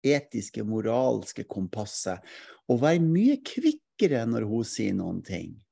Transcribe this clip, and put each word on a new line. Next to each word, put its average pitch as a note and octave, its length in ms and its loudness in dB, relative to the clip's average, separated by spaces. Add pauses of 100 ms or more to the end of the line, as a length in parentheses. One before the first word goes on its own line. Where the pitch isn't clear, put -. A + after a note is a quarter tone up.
etiske, B2+ 600 -2
moralske A2 800 0
kompasset, F#2+ 800 -6 (480)
og A#2+ 120 4
være E3 200 4
mye G#3 400 4
kvikkere G3+ 840 0
når A2+ 200 0
hun A2+ 200 -2
sier G2+ 300 -2
noen F2+ 260 -4
ting. - 300 -8 (180)